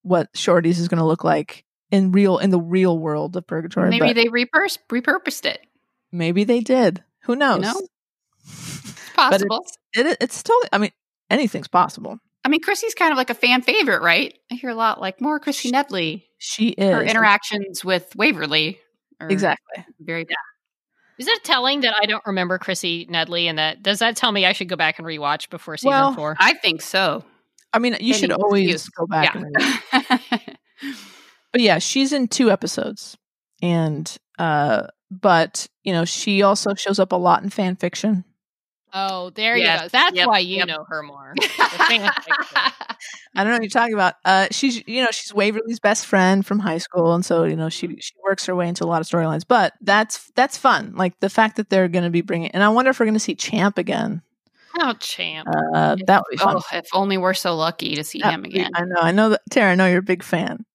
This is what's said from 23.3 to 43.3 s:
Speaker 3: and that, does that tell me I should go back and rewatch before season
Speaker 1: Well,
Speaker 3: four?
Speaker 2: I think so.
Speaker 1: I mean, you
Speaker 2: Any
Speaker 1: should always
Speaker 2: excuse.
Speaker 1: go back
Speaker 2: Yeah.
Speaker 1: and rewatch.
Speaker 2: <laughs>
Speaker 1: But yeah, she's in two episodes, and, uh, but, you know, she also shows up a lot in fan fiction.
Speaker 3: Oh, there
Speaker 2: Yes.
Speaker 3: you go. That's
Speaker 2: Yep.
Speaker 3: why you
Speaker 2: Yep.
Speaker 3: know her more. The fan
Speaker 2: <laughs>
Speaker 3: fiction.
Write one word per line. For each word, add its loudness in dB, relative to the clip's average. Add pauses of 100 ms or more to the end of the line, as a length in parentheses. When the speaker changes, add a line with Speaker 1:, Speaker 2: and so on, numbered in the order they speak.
Speaker 3:
and -2
that, -2
does -2
that 0
tell 0
me 0
I 4
should -4
go -6
back -2
and -12
rewatch -4
before -14
season 0
Speaker 1:
Well, 4
Speaker 3:
four? -4
Speaker 2:
I 6
think -2
so. -2 (480)
Speaker 1:
I 2
mean, 0
you 0
Speaker 2:
Any -
Speaker 1:
should 0
always 2 (240)
Speaker 2:
excuse. -18
Speaker 1:
go -6
back 0
Speaker 2:
Yeah. -10
Speaker 1:
and -12
rewatch. -2
Speaker 2:
<laughs> -14 (580)
Speaker 1:
But 2
yeah, 4
she's 0
in 0
two 2
episodes, -4 (460)
and, -2 (280)
uh, 0 (240)
but, 2 (160)
you -2
know, 0
she 0
also 2
shows -2
up 0
a 0
lot 2
in -6
fan -2
fiction. -4 (680)
Speaker 3:
Oh, -6
there 0
Speaker 2:
Yes. 2
Speaker 3:
you -10
go. -16
That's 2
Speaker 2:
Yep. 4
Speaker 3:
why 4
you -2
Speaker 2:
Yep. 0
Speaker 3:
know -8
her -8
more. -18
The 0
fan 0
Speaker 2:
<laughs> -8
Speaker 3:
fiction. -4 (800)